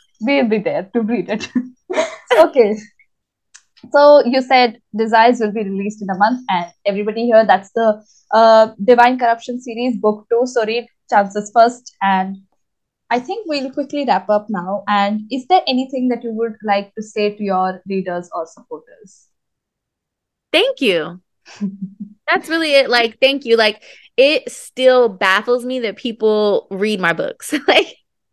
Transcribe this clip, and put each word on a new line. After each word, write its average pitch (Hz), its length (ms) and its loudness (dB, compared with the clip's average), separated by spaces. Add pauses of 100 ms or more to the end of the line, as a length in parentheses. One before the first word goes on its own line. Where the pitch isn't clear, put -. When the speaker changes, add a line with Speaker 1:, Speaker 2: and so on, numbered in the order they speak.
(220)
Speaker 1:
we'll 269 260 0
be 214 120 0
there 170 340 -4
to 240 80 0
read 208 280 -4
it. 214 220 -6 (380)
<laughs> 480 480 -4
Okay. 240 400 4 (1120)
So 294 340 6
you 262 160 0
said 254 380 2 (160)
Desires 226 440 4
will 214 120 -2
be 220 120 -4
released 196 380 -6
in 190 80 -10
a 180 80 -4
month, 226 320 0
and 175 180 -2 (180)
everybody 208 400 -4
here, 226 200 4
that's 190 280 0
the, 214 300 0 (280)
uh, 220 400 6 (120)
Divine 247 360 4
Corruption 240 400 -2
series, 240 380 -6
book 214 320 -2
two. 240 160 0
So 254 200 -2
read 226 220 -6 (220)
Chances 208 440 -2
first, 240 480 2
and 196 360 -2 (720)
I 240 100 -2
think 370 280 -10
we'll 277 240 -6
quickly 285 340 -6
wrap 196 240 -2
up 208 200 -2
now. 196 380 -8
And 208 340 -2 (100)
is 262 160 -8
there 370 200 2
anything 262 420 -4
that 240 140 -4
you 233 80 -8
would 220 320 -6
like 202 320 -4
to 220 80 -10
say 208 320 -4
to 208 80 -10
your 185 440 -4
readers 180 460 -6
or 170 120 -8
supporters? - 840 -20 (1200)
Speaker 2:
Thank 494 300 0
you. 175 400 -4 (240)
Speaker 1:
<laughs> - 840 -12
Speaker 2:
That's 349 200 -2
really 320 240 -2
it. 269 160 4
Like, 233 320 -2
thank 269 240 0
you. 226 120 2
Like, 214 260 0 (340)
it 277 340 2
still 254 560 2
baffles 214 560 0
me 254 180 -6
that 202 140 -6
people 214 760 0
read 202 280 -2
my 170 140 0
books. - 460 -8
<laughs> - 80 -6
Like, - 280 2 (380)